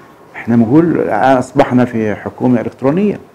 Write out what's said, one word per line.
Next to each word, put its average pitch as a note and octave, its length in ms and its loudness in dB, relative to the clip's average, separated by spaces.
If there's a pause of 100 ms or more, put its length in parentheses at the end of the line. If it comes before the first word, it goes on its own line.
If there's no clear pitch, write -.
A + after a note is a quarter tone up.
(360)
إحنا A2+ 200 -4
بنقول A#2+ 300 4
الآن C3+ 520 0
أصبحنا B2 480 0
في A2 300 -4
حكومة A#2+ 460 -2
إلكترونية، D3 580 -2 (160)